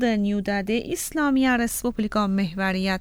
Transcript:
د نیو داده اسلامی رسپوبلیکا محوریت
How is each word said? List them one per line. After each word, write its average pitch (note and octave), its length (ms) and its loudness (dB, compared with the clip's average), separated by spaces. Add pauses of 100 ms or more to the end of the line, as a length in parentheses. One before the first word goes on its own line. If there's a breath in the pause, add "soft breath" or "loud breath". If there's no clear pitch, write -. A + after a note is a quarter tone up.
د B3+ 40 2
نیو G#3 360 2
داده G3+ 460 -2
اسلامی C#4+ 600 0
رسپوبلیکا A#3 800 0
محوریت F#3+ 760 0